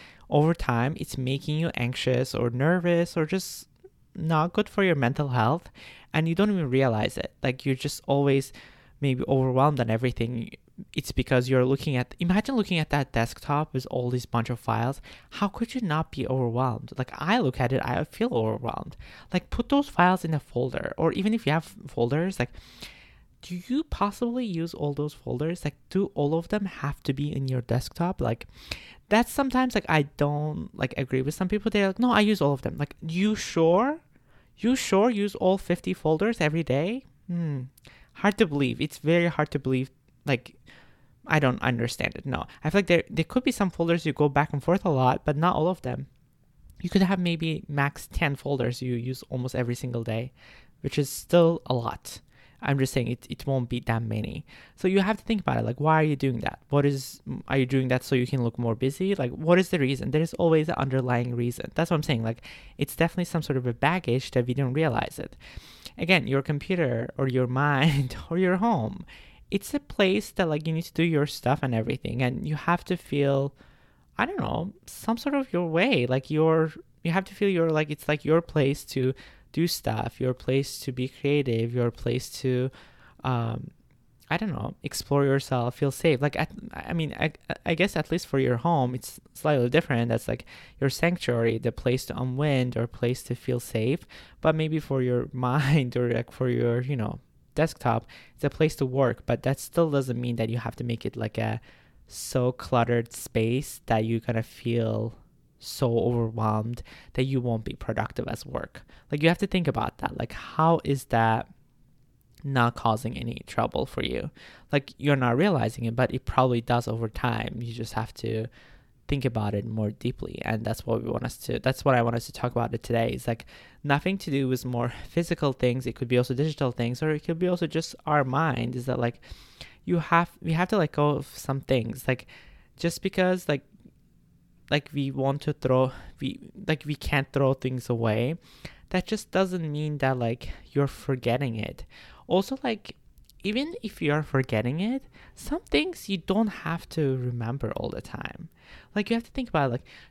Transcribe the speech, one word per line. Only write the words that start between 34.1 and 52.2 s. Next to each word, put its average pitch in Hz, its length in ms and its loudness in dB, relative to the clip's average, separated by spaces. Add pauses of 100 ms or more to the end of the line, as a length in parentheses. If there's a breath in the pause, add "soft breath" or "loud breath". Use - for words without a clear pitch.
You 240 180 2
sure 208 340 4
use 202 260 0
all 190 220 2
fifty 185 360 -2
folders 160 460 0
every 160 240 2
day? 165 420 -2 (220)
Hmm. 160 360 -2 (500 loud breath)
Hard - 240 2
to 208 100 6
believe. 143 320 0
It's - 180 -4
very 170 300 2
hard 151 240 0
to 143 80 -2
believe. 131 320 0 (340)
Like, - 300 -2 (720 loud breath)
I 160 120 2
don't 131 220 2
understand 117 540 -2
it. - 100 -12
No. - 200 -4 (180 loud breath)
I 151 60 -2
feel 190 100 4
like 196 80 2
there, 175 220 4
there - 160 -2
could - 180 -2
be 247 80 2
some 196 180 0
folders 170 360 0
you 151 80 0
go 147 160 4
back 139 240 0
and 139 100 -4
forth 190 220 2
a 190 40 2
lot, 127 360 4
but 147 100 2
not 165 200 2
all 160 120 2
of 180 140 -2
them. 131 260 -6 (720)
You 175 80 -6
could 190 120 4
have 185 180 4
maybe 165 480 -2
max 143 400 -2
ten 143 280 0
folders 127 460 -2
you 127 140 -2
use 123 340 -6
almost 127 240 -4
every 120 220 0
single 120 280 -4
day, 113 280 -4 (500 loud breath)
which - 160 -4
is 143 120 2
still 170 560 4
a - 80 -2
lot. - 480 -6 (420 soft breath)